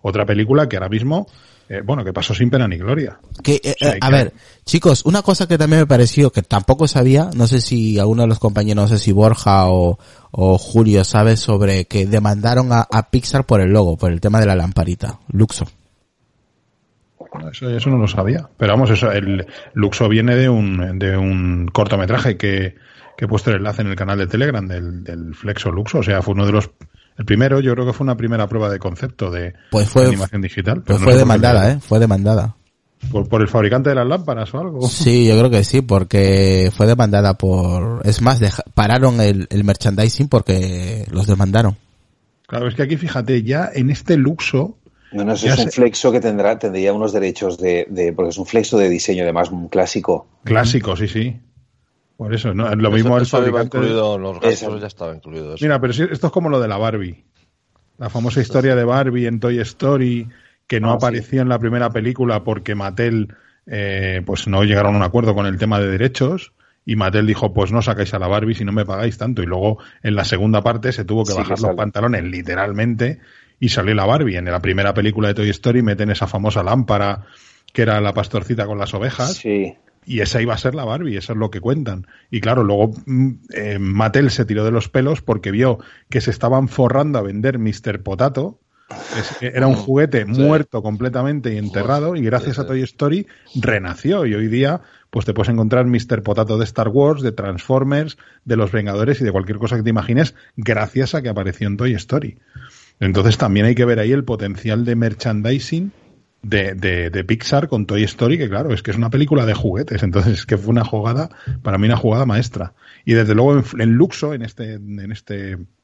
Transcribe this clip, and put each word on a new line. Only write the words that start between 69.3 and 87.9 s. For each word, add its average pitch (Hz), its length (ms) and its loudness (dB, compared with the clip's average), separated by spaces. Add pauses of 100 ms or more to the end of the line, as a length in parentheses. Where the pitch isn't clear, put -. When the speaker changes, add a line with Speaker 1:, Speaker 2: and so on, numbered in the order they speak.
Speaker 1:
Y - 20 -4
luego, 92 320 -2 (260)
en 104 120 -2
la 98 100 -2
segunda 104 380 0
parte, 117 300 -2
se 101 120 -8
tuvo 107 180 -2
que 101 100 -4
Speaker 3:
Sí, 92 40 -2
Speaker 1:
bajar 98 180 -4
Speaker 3:
que 104 60 -6
Speaker 1:
los - 0 -
Speaker 3:
sale. 95 140 -2
Speaker 1:
pantalones, 107 480 -2
literalmente, 104 960 -4 (400)
y 123 100 0
salió 107 240 0
la 98 120 2
Barbie. 120 320 0
En 87 80 -6
la 90 160 -2
primera 98 320 0
película 107 360 0
de 98 60 -2
Toy 104 140 0
Story 120 340 0
meten 104 260 0
esa 98 180 -2
famosa 104 360 -2
lámpara, 101 640 0 (480)
que 120 100 0
era 107 180 2
la 101 120 -2
pastorcita 107 520 -4
con 104 120 -8
las 98 160 -6
ovejas, 127 420 -4
Speaker 3:
Sí. 101 380 -2 (320)
Speaker 1:
y 120 160 -6
esa 117 200 -2
iba 117 120 -2
a 104 40 -4
ser 131 180 -4
la 139 100 -6
Barbie, 123 320 -6
eso 113 160 -10
es 107 60 -4
lo 107 100 -2
que 101 120 -10
cuentan. 113 460 -4 (240)
Y 117 100 -4
claro, 123 220 2
luego, 104 280 2 (140)
mm, 131 260 0 (220)
eh, 104 260 -6
Mattel 107 520 2
se 110 140 -2
tiró 107 180 -2
de 110 80 0
los 117 180 -2
pelos 135 320 0
porque 107 300 -4
vio 120 280 2 (300)
que 127 120 -2
se 120 100 -2
estaban 131 380 0
forrando 135 500 0
a - 20 -2
vender 104 380 -4
mister 107 440 -4